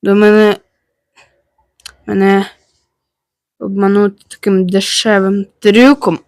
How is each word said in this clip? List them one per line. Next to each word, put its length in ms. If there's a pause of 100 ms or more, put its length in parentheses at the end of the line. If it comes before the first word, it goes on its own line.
До 120
мене, 420 (1500)
мене 440 (1080)
обманути 720
таким 380
дешевим 800 (120)
трюком. 680